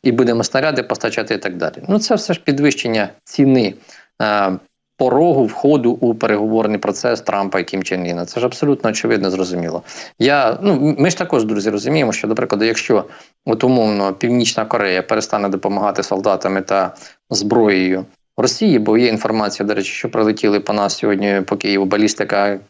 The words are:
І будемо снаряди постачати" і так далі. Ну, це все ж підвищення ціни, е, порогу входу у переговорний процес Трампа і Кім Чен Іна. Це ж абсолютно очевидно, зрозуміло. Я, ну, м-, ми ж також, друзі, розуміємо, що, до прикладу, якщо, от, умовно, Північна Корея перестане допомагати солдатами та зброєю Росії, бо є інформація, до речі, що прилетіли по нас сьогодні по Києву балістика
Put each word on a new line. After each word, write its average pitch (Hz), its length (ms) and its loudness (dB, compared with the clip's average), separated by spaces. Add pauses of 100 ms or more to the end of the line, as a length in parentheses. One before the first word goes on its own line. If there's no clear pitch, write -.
І 127 100 2
будемо 117 320 2
снаряди 135 380 -2
постачати" 110 520 -4
і 95 40 -4
так 90 180 -6
далі. 82 180 -4 (140)
Ну, 202 100 2
це 214 160 0
все 180 200 -2
ж - 100 -8
підвищення 139 640 0 (160)
ціни, 131 500 2 (480)
е, 104 300 0 (440)
порогу 135 480 4
входу 127 480 2
у 117 220 0
переговорний 110 640 0
процес 110 420 -2
Трампа 98 400 -2
і 85 40 -4
Кім 95 180 -6
Чен 90 240 -4
Іна. 85 180 -4
Це - 160 -6
ж 123 60 0
абсолютно 135 440 0
очевидно, 104 400 0
зрозуміло. 90 520 -4 (360)
Я, 127 440 2
ну, 202 100 4
м-, 143 260 2
ми 165 120 4
ж 175 80 -6
також, 139 260 0
друзі, 107 260 -2
розуміємо, 117 420 0
що, - 160 -4
до 110 60 0
прикладу, 110 300 -2
якщо, 110 400 0 (420)
от, 113 180 0
умовно, 107 480 2
Північна 117 520 0
Корея 98 380 0
перестане 107 460 -2
допомагати 98 540 -2
солдатами 98 600 0
та 95 320 -2 (360)
зброєю 98 760 2 (320)
Росії, 139 420 2
бо 107 200 2
є 123 80 4
інформація, 107 600 0
до 107 80 -2
речі, 101 180 -4
що - 180 -8
прилетіли 107 500 2
по 104 120 -4
нас 101 260 0
сьогодні 101 480 0
по 101 100 -2
Києву 98 280 0
балістика 101 760 0 (100)